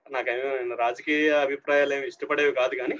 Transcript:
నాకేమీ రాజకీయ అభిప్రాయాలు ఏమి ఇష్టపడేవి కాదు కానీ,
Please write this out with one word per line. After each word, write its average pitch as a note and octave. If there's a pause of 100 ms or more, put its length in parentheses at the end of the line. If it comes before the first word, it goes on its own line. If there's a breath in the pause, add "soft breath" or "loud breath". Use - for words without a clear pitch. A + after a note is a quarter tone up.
(120)
నాకేమీ B2
రాజకీయ D3+
అభిప్రాయాలు C#3+
ఏమి C#3
ఇష్టపడేవి C#3+
కాదు B2+
కానీ, B2+